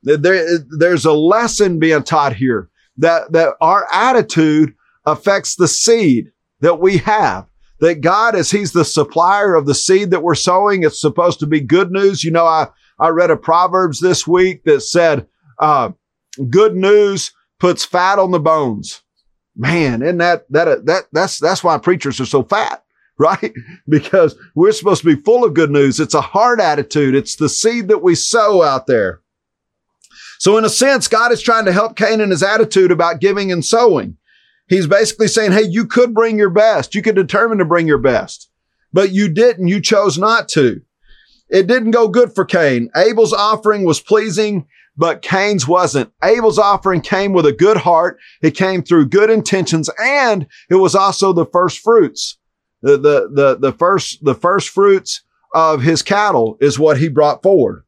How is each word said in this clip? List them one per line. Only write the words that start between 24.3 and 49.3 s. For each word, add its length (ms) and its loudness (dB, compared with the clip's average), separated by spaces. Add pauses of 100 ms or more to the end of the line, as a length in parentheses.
we're 180 2
supposed 300 -2
to 140 2
be 60 -12
full 240 2
of 80 -2
good 160 0
news. 280 2
It's 140 -4
a 80 0
heart 400 0
attitude. 540 0
It's 220 -2
the 120 -2
seed 400 -4
that 140 0
we 120 2
sow 480 0
out 240 -2
there. 360 -2 (1160)
So 200 2
in 80 0
a 40 0
sense, 380 0
God 240 0
is 80 -4
trying 240 0
to 80 0
help 240 -2
Cain 240 -2
in 100 -2
his 120 -2
attitude 480 2
about 300 -2
giving 300 -2
and 140 -4
sowing. 540 0 (500)
He's 180 0
basically 420 0
saying, 240 0
"Hey, 120 2
you 220 -2
could 280 0
bring 240 0
your 120 2
best. 440 0
You 80 -6
could 140 0
determine 420 0
to 60 0
bring 240 0
your 100 2
best, 520 -4 (420)
but 180 0
you 180 -2
didn't. 380 0
You 140 0
chose 360 0
not 340 0
to." 300 0 (680)
It 180 2
didn't 240 0
go 160 2
good 260 2
for 120 -2
Cain. 500 -2
Abel's 380 2
offering 520 -2
was 140 0
pleasing, 720 -2 (280)
but 260 -2
Cain's 440 -2
wasn't. 460 -2 (100)
Abel's 380 0
offering 400 0
came 320 -4
with 140 2
a 60 2
good 260 2
heart. 420 0 (200)
It 120 0
came 320 -2
through 240 2
good 200 2
intentions, 680 -2